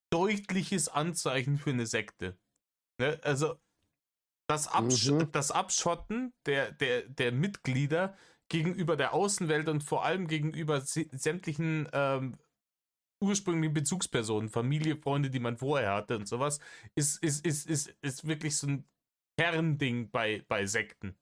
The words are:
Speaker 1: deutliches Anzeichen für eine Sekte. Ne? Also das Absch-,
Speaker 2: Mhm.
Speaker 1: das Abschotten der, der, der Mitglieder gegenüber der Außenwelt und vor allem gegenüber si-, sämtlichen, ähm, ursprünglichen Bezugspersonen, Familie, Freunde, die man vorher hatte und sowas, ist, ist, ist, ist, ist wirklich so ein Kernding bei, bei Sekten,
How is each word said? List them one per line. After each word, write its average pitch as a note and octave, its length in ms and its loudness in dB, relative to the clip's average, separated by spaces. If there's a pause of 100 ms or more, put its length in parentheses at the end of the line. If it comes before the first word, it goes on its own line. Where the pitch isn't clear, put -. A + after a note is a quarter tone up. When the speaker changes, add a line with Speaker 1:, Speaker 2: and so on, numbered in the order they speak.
(120)
Speaker 1:
deutliches F#3+ 760 2
Anzeichen C#3+ 680 0
für D3 140 -2
eine A#2+ 160 0
Sekte. G#2 500 -4 (640)
Ne? D3+ 240 0
Also D3 320 0 (960)
das D3+ 180 0
Absch-, B2 460 4
Speaker 2:
Mhm. D#3 180 2
Speaker 1:
das D3 200 2
Abschotten F#3+ 840 0 (120)
der, C#3 280 0
der, B2 360 0
der B2+ 220 0
Mitglieder D3+ 880 0 (320)
gegenüber E3 480 2
der C3+ 160 0
Außenwelt D#3+ 560 2
und D3 140 0
vor D3 220 -2
allem F3 220 0
gegenüber D#3 540 0
si-, D#3 320 -4
sämtlichen, D#3 800 -2
ähm, C3+ 440 0 (840)
ursprünglichen F3 520 2
Bezugspersonen, A#2+ 760 0
Familie, D3 480 0
Freunde, C#3 320 0
die C3 100 -2
man A#2+ 180 -2
vorher C3 360 0
hatte A2+ 240 0
und G#2 100 -6
sowas, C#3 320 -2 (360)
ist, - 280 0
ist, D3 220 -2
ist, D3+ 220 0
ist, D3+ 340 -2
ist C#3+ 260 -6
wirklich D3+ 300 -2
so C#3+ 100 -2
ein C#3+ 180 -2 (540)
Kernding D3 720 2
bei, G#2+ 360 0
bei G2+ 180 0
Sekten, G#2 560 -4